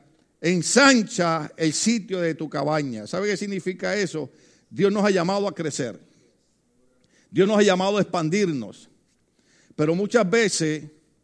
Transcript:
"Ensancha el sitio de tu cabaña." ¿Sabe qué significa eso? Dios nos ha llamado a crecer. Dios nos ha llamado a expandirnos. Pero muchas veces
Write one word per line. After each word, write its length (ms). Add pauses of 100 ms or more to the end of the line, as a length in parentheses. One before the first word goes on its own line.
(420)
"Ensancha 1160
el 160
sitio 460
de 140
tu 160
cabaña." 560
¿Sabe 220
qué 100
significa 580
eso? 360 (380)
Dios 220
nos 140
ha 60
llamado 360
a 60
crecer. 460 (1300)
Dios 180
nos 120
ha 40
llamado 340
a 40
expandirnos. 880 (840)
Pero 180
muchas 340
veces 580 (380)